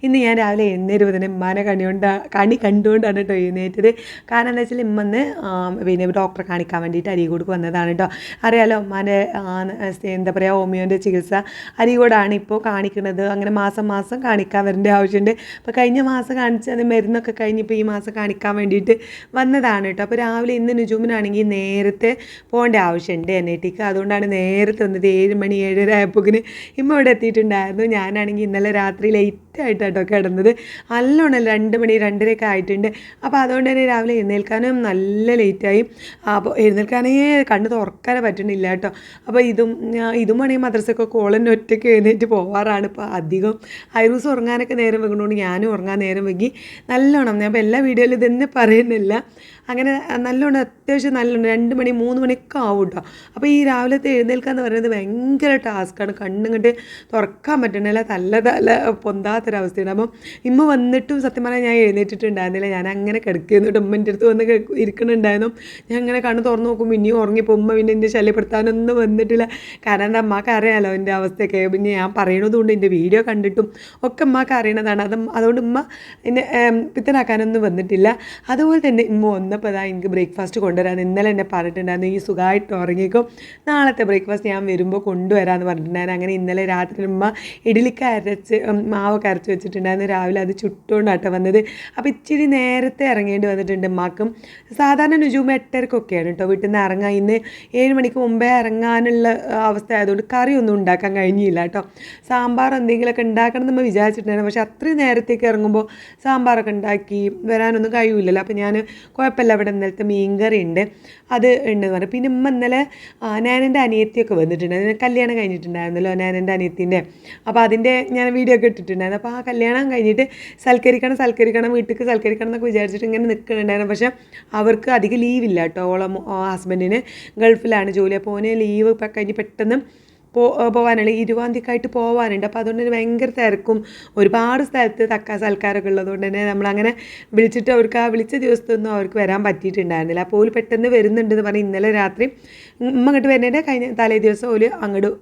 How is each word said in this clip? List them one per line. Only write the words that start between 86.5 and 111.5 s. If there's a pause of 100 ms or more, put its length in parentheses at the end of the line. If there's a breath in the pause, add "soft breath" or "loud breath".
രാത്രി
ഉമ്മ (420 loud breath)
ഇഡ്ഡലിക്ക്
അരച്ച്,
ഉം, (120)
മാവൊക്കെ
അരച്ച്
വെച്ചിട്ടുണ്ടായിരുന്നു.
രാവിലെ
അത്
ചുട്ടുകൊണ്ടാട്ടോ
വന്നത്. (340 loud breath)
അപ്പോൾ
ഇച്ചിരി
നേരത്തെ
ഇറങ്ങേണ്ടി
വന്നിട്ടുണ്ട്
ഉമ്മാക്കും. (440 loud breath)
സാധാരണ
നുജൂമ
എട്ടരക്കൊക്കെയാണ്
കേട്ടോ
വീട്ടിൽ
നിന്ന്
ഇറങ്ങാൻ.
ഇന്ന് (360 loud breath)
ഏഴ്
മണിക്ക്
മുമ്പേ (100)
ഇറങ്ങാനുള്ള, (200)
ആ,
അവസ്ഥ
ആയതുകൊണ്ട്
കറിയൊന്നും
ഉണ്ടാക്കാൻ
കഴിഞ്ഞില്ല
കേട്ടോ. (440 loud breath)
സാമ്പാർ
എന്തെങ്കിലുമൊക്കെ
ഉണ്ടാക്കണം
എന്ന്
നമ്മൾ
വിചാരിച്ചിട്ടുണ്ടായിരുന്നു.
പക്ഷേ
അത്രയും
നേരത്തേക്ക്
ഇറങ്ങുമ്പോൾ (360 loud breath)
സാമ്പാറൊക്കെ
ഉണ്ടാക്കി (240)
വരാനൊന്നും
കഴിയില്ലല്ലോ.
അപ്പോൾ
ഞാൻ (400 loud breath)
കുഴപ്പമില്ല,
ഇവിടെ
ഇന്നലത്തെ
മീൻ
കറി
ഉണ്ട്, (500 loud breath)
അത് (200)